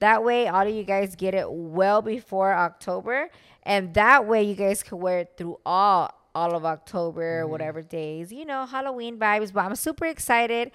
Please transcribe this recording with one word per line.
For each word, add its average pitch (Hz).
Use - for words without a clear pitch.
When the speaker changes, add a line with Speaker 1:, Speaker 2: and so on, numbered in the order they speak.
Speaker 1:
That 220
way, 240
all 190
of 214
you 214
guys 196
get 190
it 190
well 175
before 202
October. 185
And 190
that 233
way, 220
you 208
guys 196
can 180
wear 180
it 175
through 170
all, 185
all 170
of 160
October, 165
Speaker 2:
Mm-hmm. 156
Speaker 1:
whatever 156
days. 160
You 294
know, 269
Halloween 247
vibes. 214
But 196
I'm 196
super 320
excited. 233